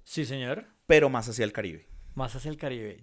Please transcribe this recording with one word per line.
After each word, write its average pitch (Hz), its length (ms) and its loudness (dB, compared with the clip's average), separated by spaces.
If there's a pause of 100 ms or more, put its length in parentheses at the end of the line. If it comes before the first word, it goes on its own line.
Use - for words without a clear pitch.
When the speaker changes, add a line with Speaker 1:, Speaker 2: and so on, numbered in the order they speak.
Speaker 1:
Sí, - 240 -4
señor. 131 400 -6 (200)
Speaker 2:
pero 151 220 8
más 120 200 0
hacia 113 160 0
el 104 80 -2
Caribe. 85 340 -8 (300)
Speaker 1:
Más 131 180 -6
hacia 131 160 -8
el 151 60 -10
Caribe. 117 460 -8